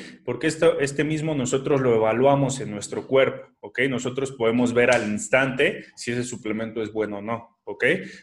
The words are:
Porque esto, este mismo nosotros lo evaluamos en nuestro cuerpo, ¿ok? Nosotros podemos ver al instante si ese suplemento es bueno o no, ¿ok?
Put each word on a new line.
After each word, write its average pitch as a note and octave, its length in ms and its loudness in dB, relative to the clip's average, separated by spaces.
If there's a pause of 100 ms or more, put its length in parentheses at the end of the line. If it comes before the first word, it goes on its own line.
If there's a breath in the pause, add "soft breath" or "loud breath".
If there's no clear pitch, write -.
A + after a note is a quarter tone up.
(260 loud breath)
Porque B2 200 -4
esto, D#3+ 320 4
este C#3 260 0
mismo D#3 300 -2
nosotros C3+ 460 0
lo B2 140 4
evaluamos B2 680 4
en G#2 100 -8
nuestro G#2 360 -8
cuerpo, - 420 2 (120)
¿ok? - 180 -10 (100)
Nosotros B2+ 440 -4
podemos A#2 420 2
ver A#2+ 160 4
al A2+ 180 2
instante C3 800 0 (100)
si - 160 -6
ese A#2+ 100 -2
suplemento A2+ 600 -6
es G#2 100 -6
bueno G#2 280 -4
o - 20 -12
no, A2+ 420 -10
¿ok? G#2 200 -8 (380 loud breath)